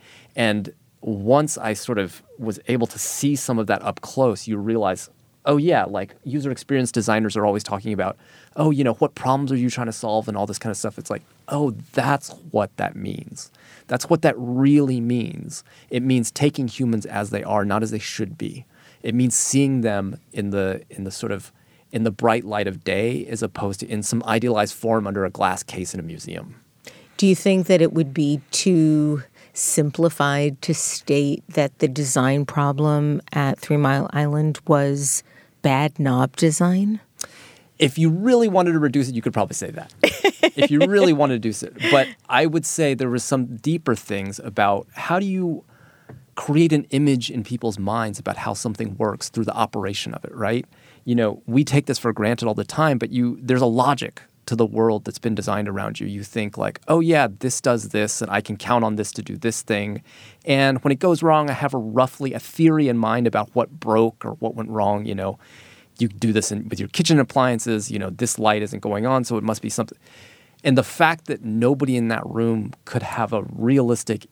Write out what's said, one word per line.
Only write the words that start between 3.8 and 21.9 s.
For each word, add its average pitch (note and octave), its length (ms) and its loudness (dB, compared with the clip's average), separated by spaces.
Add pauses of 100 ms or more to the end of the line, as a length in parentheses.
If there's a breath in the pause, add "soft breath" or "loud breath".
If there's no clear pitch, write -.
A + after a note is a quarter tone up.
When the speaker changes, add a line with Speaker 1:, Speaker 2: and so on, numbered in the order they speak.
Speaker 1:
up - 180 -6
close, C3 460 0
you A2 100 -4
realize, G#2 540 -2 (340)
oh D3 120 4
yeah, D3 260 2
like, G2 400 -6
user C#3 260 -4
experience B2+ 420 -2
designers A2 460 0
are G#2 80 2
always G#2 160 2
talking G#2 320 -6
about, F#2+ 240 -4 (380 soft breath)
oh, D3+ 160 2
you C#3+ 120 0
know, A#2+ 120 2
what C#3 180 0
problems C3+ 380 -2
are C3+ 60 0
you B2 120 0
trying A#2+ 160 -4
to A2+ 80 -6
solve A2 340 -4
and G#2 80 -6
all G2+ 120 -2
this G2+ 100 -8
kind A2+ 140 -6
of G2+ 60 -6
stuff. G#2+ 200 -6
It's - 140 -12
like, G#2 100 -6 (280)
oh, D3 200 0 (240)
that's C#3 380 -2 (180)
what G#2 280 -2
that - 180 -4
means. - 560 -12 (340 soft breath)
That's - 240 -4
what D#3+ 140 0
that D#3 160 4
really C3 600 2
means. A#2+ 640 -4 (280 soft breath)
It B2 100 -2
means B2+ 300 2
taking C#3+ 360 0
humans A2+ 380 -2
as G#2 240 -6
they G#2 140 -4
are, G#2 200 0
not G2+ 200 0
as A2 80 -4
they A2 80 -4
should - 400 -8
be. G#2+ 260 -10 (380 soft breath)
It A#2 100 -4
means B2 220 2
seeing C3+ 460 2
them G2+ 380 -2 (140)
in G2+ 160 -4
the, G2 400 -2
in - 140 -12
the F#2+ 80 -8
sort G#2+ 200 -8
of, G2 200 -10 (400 soft breath)